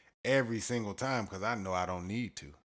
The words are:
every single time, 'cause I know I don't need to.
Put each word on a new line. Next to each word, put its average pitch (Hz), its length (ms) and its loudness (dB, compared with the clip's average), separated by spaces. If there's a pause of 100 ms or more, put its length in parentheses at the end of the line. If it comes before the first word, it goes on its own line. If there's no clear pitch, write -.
(240)
every 120 360 4
single 107 340 -2
time, 123 320 0
'cause 95 180 -6
I 117 120 2
know 95 180 -2
I 90 120 2
don't 90 220 -2
need 110 300 -4
to. 71 160 -14 (160)